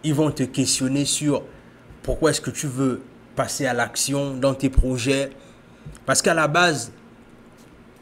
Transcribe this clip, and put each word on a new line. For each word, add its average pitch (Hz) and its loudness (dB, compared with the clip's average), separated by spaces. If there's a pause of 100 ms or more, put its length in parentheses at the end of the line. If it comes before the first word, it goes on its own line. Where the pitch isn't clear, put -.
Ils 156 2
vont 151 2
te 139 -2
questionner 135 0
sur 143 0 (600)
pourquoi 151 2
est-ce 143 -2
que 123 -6
tu - -6
veux 127 -2 (340)
passer 135 -4
à 123 0
l'action 135 -2
dans 131 2
tes 131 0
projets. 131 0 (760)
Parce 135 2
qu'à 175 4
la 156 2
base, 156 2 (1080)